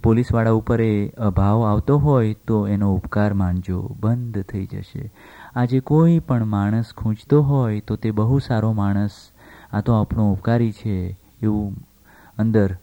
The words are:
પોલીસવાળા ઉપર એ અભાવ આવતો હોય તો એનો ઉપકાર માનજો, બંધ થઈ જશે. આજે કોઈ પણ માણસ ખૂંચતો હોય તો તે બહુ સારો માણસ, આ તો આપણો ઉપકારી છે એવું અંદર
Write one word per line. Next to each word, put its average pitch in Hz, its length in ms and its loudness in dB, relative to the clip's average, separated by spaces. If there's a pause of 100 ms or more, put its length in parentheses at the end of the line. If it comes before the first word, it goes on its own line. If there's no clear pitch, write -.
પોલીસવાળા 113 480 2
ઉપર 113 300 0
એ 104 280 0
અભાવ 104 540 0
આવતો 107 340 2
હોય 131 380 2 (120)
તો 107 200 0
એનો 101 260 0
ઉપકાર 104 400 0
માનજો, 92 680 -2
બંધ 117 420 -2
થઈ 95 240 -8
જશે. 98 460 -12 (440)
આજે 123 240 0
કોઈ 160 400 4
પણ 120 260 0
માણસ 104 520 0
ખૂંચતો 113 440 0
હોય 131 380 0
તો 107 160 -6
તે 110 160 -4
બહુ 110 280 0
સારો 110 340 -2
માણસ, 101 360 0 (600)
આ 104 100 -2
તો 117 120 0
આપણો 107 380 0
ઉપકારી 117 400 0
છે 95 460 -6 (240)
એવું 107 340 -2 (600)
અંદર 107 460 2